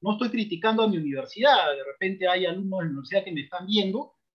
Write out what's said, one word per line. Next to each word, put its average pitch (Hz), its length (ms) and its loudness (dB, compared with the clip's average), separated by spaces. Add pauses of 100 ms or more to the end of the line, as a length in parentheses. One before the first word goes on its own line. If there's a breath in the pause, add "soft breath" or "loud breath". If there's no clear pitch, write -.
no 202 120 0
estoy 220 180 -2
criticando 220 520 0
a 220 60 4
mi 190 80 2
universidad, 156 800 2
de 135 80 -10
repente 185 420 -4
hay 180 200 2
alumnos 190 320 -4
de 170 60 -2
la 160 80 -2
universidad 156 320 -2
que 190 80 -8
me 147 100 -4
están 180 240 -10
viendo, 202 480 -2 (200)